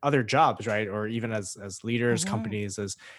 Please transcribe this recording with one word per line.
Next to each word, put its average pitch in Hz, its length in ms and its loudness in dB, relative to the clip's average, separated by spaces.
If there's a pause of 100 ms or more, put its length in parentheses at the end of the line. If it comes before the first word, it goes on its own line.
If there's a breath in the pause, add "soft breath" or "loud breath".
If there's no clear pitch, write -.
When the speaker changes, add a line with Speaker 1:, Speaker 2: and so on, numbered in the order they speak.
Speaker 1:
other 143 200 4
jobs, 123 420 4
right? 107 220 0
Or 107 200 -2
even 113 260 -4
as, 104 240 -6
as 98 260 -12
leaders, 117 400 2
Speaker 2:
Mm-hmm. 190 80 -2
Speaker 1:
companies, 107 480 -4
is 101 160 -6 (240 loud breath)